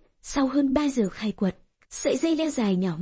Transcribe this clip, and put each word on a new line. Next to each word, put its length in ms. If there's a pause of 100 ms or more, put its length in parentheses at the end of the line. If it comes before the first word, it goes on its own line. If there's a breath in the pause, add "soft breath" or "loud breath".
(220)
sau 260
hơn 260
ba 160
giờ 200
khai 220
quật, 260 (320)
sợi 280
dây 180
leo 140
dài 260
nhỏ 260